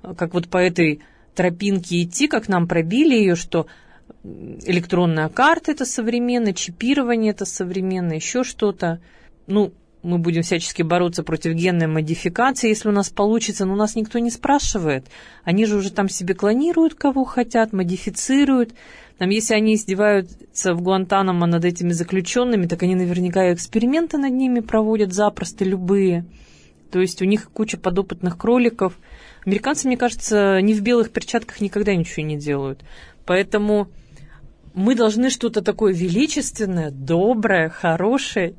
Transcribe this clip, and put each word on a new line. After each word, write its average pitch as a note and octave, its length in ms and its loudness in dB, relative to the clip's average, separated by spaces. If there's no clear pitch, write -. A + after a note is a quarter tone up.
э, F#3 140 -14
как E3+ 180 -6
вот F3 140 -2
по F#3 100 0
этой F3 420 2
тропинке F3+ 680 0
идти, F3 260 -2
как A#3+ 200 -2
нам F3 180 2
пробили F#3+ 480 2
её, F#3+ 220 4
что E3 300 -2
электронная E3 1040 -2
карта — D#4+ 440 2
это C4+ 120 -4
современно, A#3+ 680 -2
чипирование — A#3 800 0
это G3+ 120 -6
современно, F#3 680 -4
ещё G3 280 -4
что-то. F#3+ 580 -2
Ну, G3 260 2
мы F3 160 -2
будем E3+ 240 0
всячески E3+ 400 -2
бороться F3 420 0
против E3 300 -2
генной E3+ 340 0
модификации, E3+ 800 0
если G#3+ 200 0
у G#3 40 2
нас G3+ 180 0
получится, G#3+ 540 0
но F#3+ 100 -2
нас G#3+ 220 0
никто A3 220 -4
не A#3 120 0
спрашивает. F3 760 0
Они F#3+ 200 2
же G#3 120 2
уже G3 140 -2
там G3 180 -2
себе F3+ 260 -4
клонируют, D#4 600 2
кого C4+ 300 0
хотят, A#3+ 480 0
модифицируют. A#3 1040 0
Там, F#3 120 0
если A3 240 0
они A3 200 4
издеваются G3 1000 0
в F3 80 -2
Гуантанамо F#3+ 640 2
над E3+ 180 2
этими F3 280 0
заключёнными, F#3+ 760 0
так E3+ 160 -4
они F#3 120 2
наверняка F3+ 580 2
эксперименты C4+ 640 0
над C#4 140 0
ними B3+ 280 0
проводят A3 520 0
запросто G3+ 520 -2
любые. F#3 600 2
То F3+ 100 0
есть F3 200 0
у F#3 40 0
них G#3 260 0
куча G#3+ 260 -4
подопытных F3+ 640 -4
кроликов. A#3 600 2
Американцы, C4 440 -2
мне B3+ 80 0
кажется, G#3 640 2
ни G#3+ 100 4
в G#3 100 0
белых A#3 280 2
перчатках - 500 -6
никогда G3+ 340 -2
ничего E3 300 -2
не D3+ 120 -4
делают. C#3 480 -4
Поэтому G3+ 640 0
мы G#3 180 2
должны A3+ 360 2
что-то A3 320 -2
такое G3 320 2
величественное, F#3 960 -2
доброе, F3 800 0
хорошее F#3 880 -2